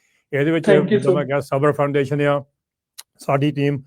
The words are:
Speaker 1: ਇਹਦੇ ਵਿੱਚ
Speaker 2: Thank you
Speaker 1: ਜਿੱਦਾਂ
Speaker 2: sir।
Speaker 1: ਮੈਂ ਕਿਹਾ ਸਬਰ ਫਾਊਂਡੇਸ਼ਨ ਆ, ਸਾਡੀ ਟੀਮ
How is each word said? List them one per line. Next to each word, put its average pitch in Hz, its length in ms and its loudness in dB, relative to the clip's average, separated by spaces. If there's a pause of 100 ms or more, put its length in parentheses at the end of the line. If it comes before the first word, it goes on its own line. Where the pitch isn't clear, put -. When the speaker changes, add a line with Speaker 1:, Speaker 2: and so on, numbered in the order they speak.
(340)
Speaker 1:
ਇਹਦੇ 143 180 0
ਵਿੱਚ 165 140 -2
Speaker 2:
Thank 190 160 4
you 185 80 -2
Speaker 1:
ਜਿੱਦਾਂ 196 220 2
Speaker 2:
sir। 165 80 2
Speaker 1:
ਮੈਂ 143 60 -2
ਕਿਹਾ 139 140 -2
ਸਬਰ 139 320 0
ਫਾਊਂਡੇਸ਼ਨ 143 500 0
ਆ, 143 220 0 (720)
ਸਾਡੀ 143 340 -2
ਟੀਮ 143 360 -2